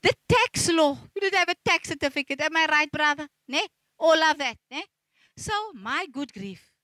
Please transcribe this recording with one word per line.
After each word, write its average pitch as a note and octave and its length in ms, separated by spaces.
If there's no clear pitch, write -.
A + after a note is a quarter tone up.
The F4 120
tax A#4+ 420
law. D#4 280
You G4 60
need G4 100
to G4 60
have F4 120
a F4+ 60
tax E4+ 240
certificate. C#4+ 520
Am D#4 160
I D#4+ 120
right, D4+ 220
brother? D4+ 360
Ne? C#4+ 140
All D#4+ 220
of D#4 160
that. B3+ 200
Ne? C#4+ 120
So, - 160
my C4+ 380
good C4 220
grief. G3 380